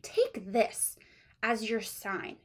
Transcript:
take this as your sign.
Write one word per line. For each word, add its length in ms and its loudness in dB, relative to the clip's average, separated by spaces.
take 500 0
this 460 2
as 260 0
your 120 2
sign. 640 -6